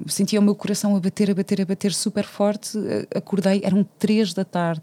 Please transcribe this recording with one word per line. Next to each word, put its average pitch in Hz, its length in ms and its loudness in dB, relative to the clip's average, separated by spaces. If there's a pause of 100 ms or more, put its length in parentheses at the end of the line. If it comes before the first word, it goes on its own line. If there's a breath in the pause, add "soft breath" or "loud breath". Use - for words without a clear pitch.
sentia 202 320 0
o 202 40 6
meu 202 120 4
coração 202 400 0
a 196 40 2
bater, 196 300 0
a 202 40 2
bater, 190 280 -2
a 190 40 0
bater 190 280 -2
super 202 300 -2
forte. 208 540 -2
A-, - 400 -4
acordei, 196 440 2
eram 196 240 2 (140)
três 214 340 2
da 190 120 -2
tarde, 165 380 -2